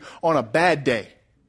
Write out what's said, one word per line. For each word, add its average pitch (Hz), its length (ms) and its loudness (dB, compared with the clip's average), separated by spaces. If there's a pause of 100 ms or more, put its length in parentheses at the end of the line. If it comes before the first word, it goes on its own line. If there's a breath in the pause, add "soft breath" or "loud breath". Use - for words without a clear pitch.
(220 loud breath)
on 160 140 2
a 131 60 2
bad 156 420 0
day. 120 240 -2 (400)